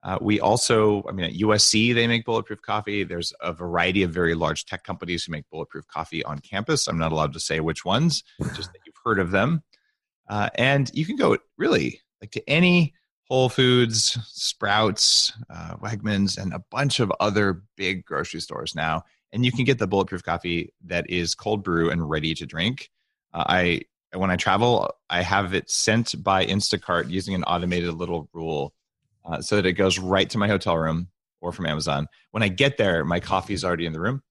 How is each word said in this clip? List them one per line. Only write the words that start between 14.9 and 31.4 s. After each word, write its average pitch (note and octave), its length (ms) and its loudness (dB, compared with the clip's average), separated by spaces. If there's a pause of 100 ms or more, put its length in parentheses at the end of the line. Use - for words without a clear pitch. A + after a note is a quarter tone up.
uh, E2 280 -14
Wegmans, G2+ 600 -2
and F#2+ 160 -6
a - 180 -10
bunch C#3 280 0
of G#2 220 2
other G2 420 0 (140)
big F#2+ 280 -4
grocery D#2 360 -6
stores - 340 -10
now. D#2+ 300 -2 (280)
And B2 120 0
you B2 80 2
can C3 120 0
get B2+ 140 4
the G#2 80 0
Bulletproof F#2+ 380 0
coffee E2+ 500 -4 (100)
that F2 240 -4
is E2+ 280 -2
cold G#2 260 -4
brew E2+ 280 2
and D#2+ 200 -2
ready D#2 240 -2
to E2 100 -10
drink. F2 460 -4 (420)
Uh, E2+ 140 -2
I, F2 360 2 (320)
when F#2 180 0
I F2+ 40 2
travel, G#2 560 2 (160)
I F2+ 140 0
have F#2+ 320 0
it - 160 -2
sent - 520 0
by F#2+ 220 2
Instacart F#2 640 0
using F#2+ 280 -4
an F2+ 80 -2
automated F2 500 -2
little E2+ 380 -6
rule, D#2+ 420 -6 (500)
uh, E2 160 -6
so - 160 0
that G2+ 80 4
it F#2 100 4
goes F#2+ 260 2
right F#2 280 2
to - 80 -6
my G2+ 120 2
hotel F#2+ 280 2
room D#2+ 320 -2 (320)